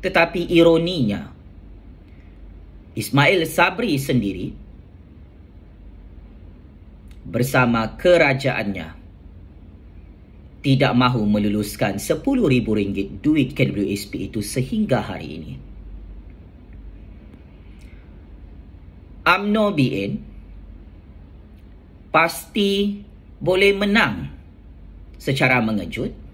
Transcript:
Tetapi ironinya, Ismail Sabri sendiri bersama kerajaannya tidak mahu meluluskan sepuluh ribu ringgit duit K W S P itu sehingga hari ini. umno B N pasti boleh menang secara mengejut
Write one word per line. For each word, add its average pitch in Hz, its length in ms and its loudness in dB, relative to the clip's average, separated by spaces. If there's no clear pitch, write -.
Tetapi 175 500 0
ironinya, 165 760 4
Ismail 160 540 2
Sabri 180 480 0
sendiri 104 560 -2
bersama 120 720 2
kerajaannya 135 1040 2
tidak 131 320 2
mahu 123 320 4
meluluskan 104 720 0
sepuluh 175 560 0
ribu 110 240 2
ringgit 98 480 -2
duit 151 320 2
K - 160 2
W 101 240 -2
S - 160 -8
P 113 180 -8
itu 107 140 -6
sehingga 139 560 -2
hari 80 300 -8
ini. 82 120 -12
umno 202 480 2
B 151 60 -2
N - 80 -6
pasti 196 880 0
boleh 190 320 4
menang 196 580 0
secara 131 420 2
mengejut 107 540 -4